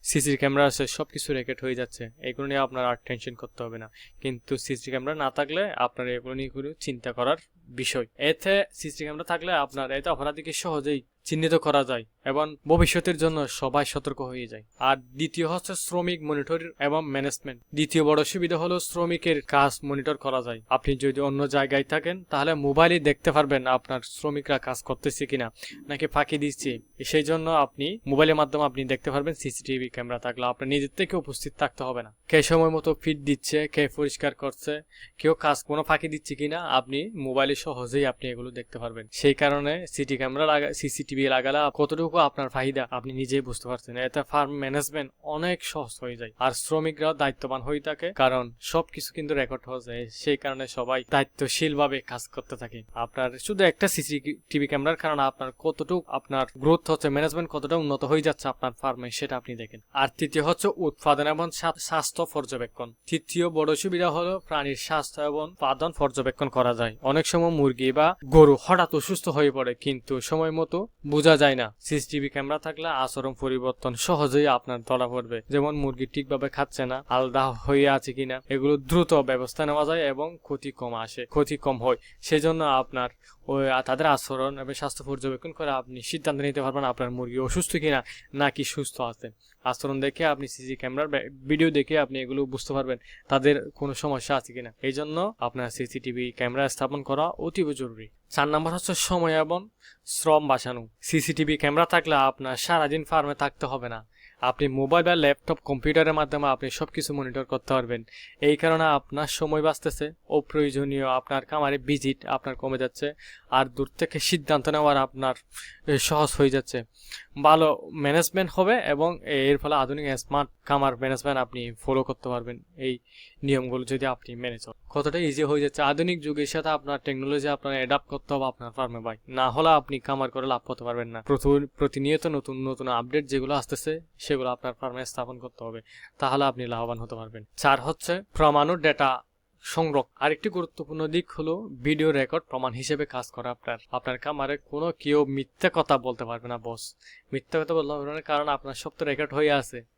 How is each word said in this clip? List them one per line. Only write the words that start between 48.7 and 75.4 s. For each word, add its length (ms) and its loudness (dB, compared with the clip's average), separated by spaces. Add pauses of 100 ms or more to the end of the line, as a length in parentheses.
কিন্তু 200 -4
রেকর্ড 360 -4
হয়ে 160 -8
যায়। 240 -10
সেই 280 -2
কারণে 300 -6
সবাই 420 -2
দায়িত্বশীলভাবে 920 0
কাজ 260 -12
করতে 300 -12
থাকে। 260 -14 (100)
আপনার 460 -4
শুধু 240 2
একটা 240 6
সিসিটিভি 800 -2
ক্যামেরার 280 0
কারণে 260 -2
আপনার 380 -2
কতটুকু 520 -2
আপনার 340 -2 (120)
গ্রোথ 340 4
হচ্ছে, 180 2
ম্যানেজমেন্ট 400 0
কতটা 260 -2
উন্নত 280 0
হয়ে 180 2
যাচ্ছে 260 0
আপনার 240 -4
ফার্মে, 400 -6
সেটা 260 -6
আপনি 180 -10
দেখেন। 240 -14 (140)
আর 140 2 (100)
তৃতীয় 260 0
হচ্ছে 320 0
উৎপাদন 520 2
এবং 240 -2
স্বা-, 280 -4
স্বাস্থ্য 540 -2
পর্যবেক্ষণ। 600 -6 (120)
তৃতীয় 440 -2
বড় 260 2
সুবিধা 360 0
হলো 280 -2
প্রাণীর 360 -2
স্বাস্থ্য 460 -4
এবং 220 0
উৎপাদন 480 0
পর্যবেক্ষণ 580 0
করা 240 4
যায়। 280 -2
অনেক 260 2
সময় 220 4
মুরগি 420 2
বা 240 4 (100)
গরু 360 10
হঠাৎ 340 2
অসুস্থ 340 -2
হয়ে 220 4
পড়ে, 240 -2
কিন্তু 460 -4
সময় 300 0
মতো 360 -2 (200)
বোঝা 300 8
যায় 180 6
না। 240 -4
সিসিটিভি 500 -4
ক্যামেরা 300 -4
থাকলে 280 -8
আচরণ 460 -2
পরিবর্তন 640 -2
সহজেই 520 4
আপনার 340 2
ধরা 260 0
পড়বে। 420 -6